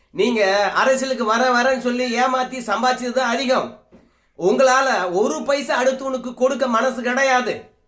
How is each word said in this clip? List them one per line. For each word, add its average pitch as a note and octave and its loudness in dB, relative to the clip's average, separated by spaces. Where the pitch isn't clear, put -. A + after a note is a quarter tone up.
நீங்க G3+ 2
அரசியலுக்கு B3+ 0
வர A#3 2
வரேன்னு B3+ 2
சொல்லி B3 -2
ஏமாத்தி B3+ -2
சம்பாதிச்சது A#3+ -2
தான் B3 0
அதிகம். B3 -2
உங்களால B3 2
ஒரு B3 0
பைசா C#4 -2
அடுத்தவனுக்கு C4 -2
கொடுக்க C4 0
மனசு A#3+ 0
கிடையாது. B3+ 0